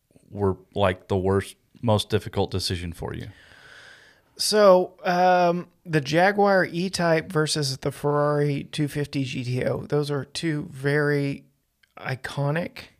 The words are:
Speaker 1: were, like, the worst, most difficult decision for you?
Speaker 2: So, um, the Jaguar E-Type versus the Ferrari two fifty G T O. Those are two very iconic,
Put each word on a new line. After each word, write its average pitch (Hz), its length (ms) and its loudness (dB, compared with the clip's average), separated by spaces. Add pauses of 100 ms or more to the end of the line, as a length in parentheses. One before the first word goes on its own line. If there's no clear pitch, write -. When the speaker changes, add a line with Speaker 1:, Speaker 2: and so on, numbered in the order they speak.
(300)
Speaker 1:
were, 95 260 0 (180)
like, 95 340 0
the 101 80 0
worst, 95 400 0 (260)
most 107 280 2
difficult 101 400 -2
decision 87 420 -4
for - 220 -10
you? 82 140 -12 (1080)
Speaker 2:
So, 190 580 6 (100)
um, 180 640 2 (160)
the 156 160 -2
Jaguar 190 640 2
E-Type 170 640 -2
versus 151 480 -2
the 139 140 -4
Ferrari 147 720 0
two 151 240 -4
fifty 143 360 -6
G 127 200 -8
T 123 200 -4
O. 135 180 -2
Those 147 280 -4
are 139 140 -6
two 151 480 -6
very 143 720 -2 (540)
iconic, 143 800 -4 (220)